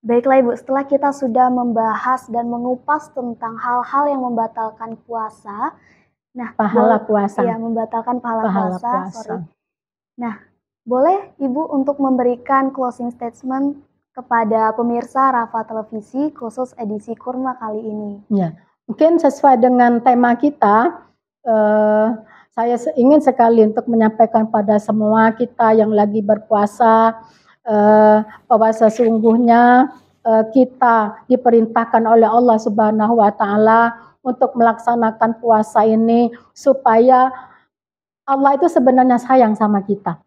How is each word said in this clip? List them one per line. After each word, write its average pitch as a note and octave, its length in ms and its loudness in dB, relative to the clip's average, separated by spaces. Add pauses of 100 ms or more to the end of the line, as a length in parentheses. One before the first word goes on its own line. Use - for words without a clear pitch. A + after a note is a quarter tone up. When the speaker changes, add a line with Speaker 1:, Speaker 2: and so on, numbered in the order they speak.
Speaker 1:
Baiklah A#3+ 380 0
Ibu, A#3+ 160 -2
setelah C4+ 260 -6
kita C#4 320 -2
sudah B3+ 320 -2
membahas A#3+ 800 -4
dan A#3 220 -8
mengupas B3+ 640 -6
tentang A#3 420 -10
hal-hal B3 540 -4
yang C4+ 140 -4
membatalkan A3+ 840 -8
puasa, A3 680 -12 (580)
nah, B3 200 -14
Speaker 2:
Pahala G#3+ 480 0
Speaker 1:
boleh, A3 40 -18
Speaker 2:
puasa. G3+ 360 -4
Speaker 1:
iya, A3+ 160 -4
membatalkan A3+ 640 -6
pahala A3+ 240 -6
Speaker 2:
Pahala F#3 320 -4
Speaker 1:
puasa, A#3+ 160 -8
Speaker 2:
puasa. F#3+ 320 -8
Speaker 1:
sorry. F#3 180 -12 (760)
Nah, A#3 180 -10 (500)
boleh D4 520 -2
Ibu C#4 240 -6 (120)
untuk C#4 240 -4
memberikan C4 760 -2
closing B3 400 -8
statement C4 680 -8 (320)
kepada A3+ 600 -2
pemirsa A#3+ 560 -2
Rafa A#3 360 -4
Televisi A3 680 -8
khusus B3+ 440 -10
edisi G#3+ 360 -10
Kurma B3+ 440 -8
kali A3 240 -10
ini? G#3+ 300 -10 (180)
Speaker 2:
Ya, F3+ 240 -2 (320)
mungkin D#4+ 320 0
sesuai C#4 420 2
dengan B3 400 2
tema A#3+ 380 2
kita, B3 680 0 (380)
eh, G#3+ 680 2 (460)
saya A#3+ 240 -2
se-, A#3+ 180 -6
ingin C#4 240 4
sekali A#3 460 4
untuk A3 240 -4
menyampaikan A3 580 0
pada G#3+ 300 -2
semua A3 560 0
kita A#3 400 -2
yang A3 160 2
lagi G#3 320 0
berpuasa, A3 960 0 (480)
eh, G#3+ 520 4 (300)
bahwa A3 240 4
sesungguhnya, A#3 1160 4 (320)
eh, A3 220 2 (100)
kita A#3 760 0
diperintahkan A#3 800 2
oleh A3 240 4
Allah A#3 320 4
Subhanahu A3 580 0
wa G#3 140 4
taala A3 720 0 (160)
untuk B3+ 360 -2
melaksanakan A3+ 800 0
puasa A3 480 0
ini A3+ 440 2 (200)
supaya B3+ 800 2 (960)
Allah C#4 320 0
itu F4 80 2
sebenarnya B3+ 560 2
sayang A#3+ 320 2
sama G#3 280 0
kita. G3 440 -6